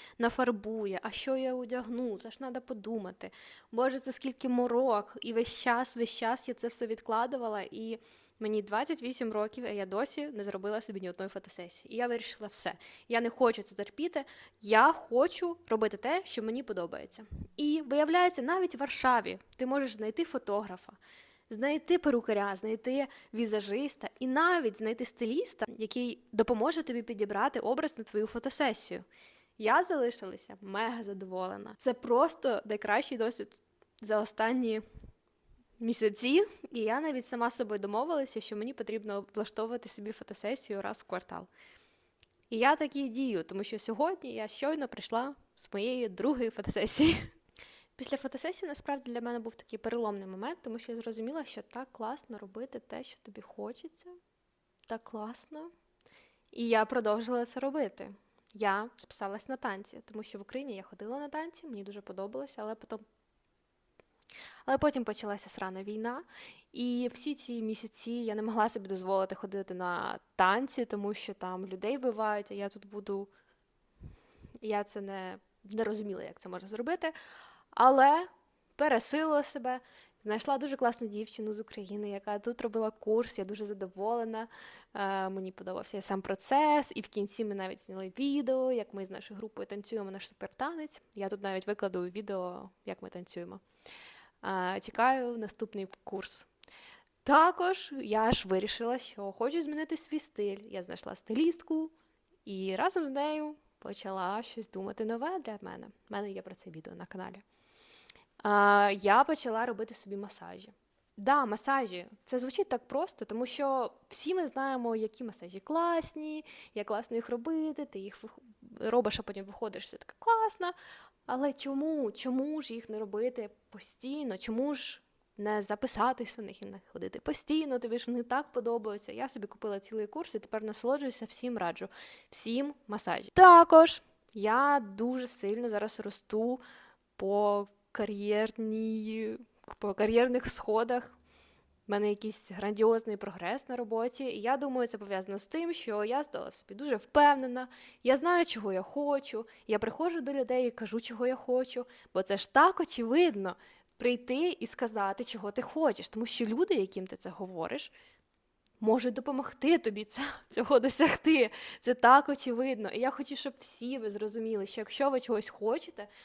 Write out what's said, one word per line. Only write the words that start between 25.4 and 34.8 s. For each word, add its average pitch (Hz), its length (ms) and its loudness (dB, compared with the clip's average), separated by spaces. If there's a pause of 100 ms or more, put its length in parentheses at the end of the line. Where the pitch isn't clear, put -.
який 240 420 -4 (120)
допоможе 240 520 2
тобі 240 180 -4
підібрати 214 580 0
образ 294 380 0
на 226 60 -10
твою 214 240 -2
фотосесію. 233 760 -2 (540)
Я 254 260 4
залишилася 233 800 -2
мега 226 420 -4
задоволена. 190 760 -6
Це 254 140 2
просто 247 720 2
найкращий 214 520 0
досвід 220 400 -4 (440)
за 214 180 0
останні 226 640 0 (960)